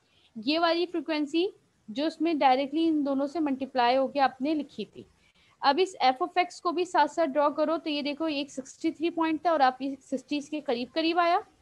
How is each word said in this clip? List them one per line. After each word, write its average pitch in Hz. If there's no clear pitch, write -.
ये 269
वाली 339
frequency 320
जो 262
उसमें 320
directly 277
इन 311
दोनों 277
से 311
multiply 262
होके 269
आपने 262
लिखी 277
थी। -
अब 277
इस 370
f 262
of 359
x 359
को 349
भी 349
साथ 311
साथ 320
ड्रॉ 285
करो 302
तो 320
ये 294
देखो 294
एक 285
सिक्सटी -
थ्री 320
point 320
था 339
और 302
आप 254
ये 269
सिक्सटी 277
के 294
करीब 247
करीब 330
आया। 349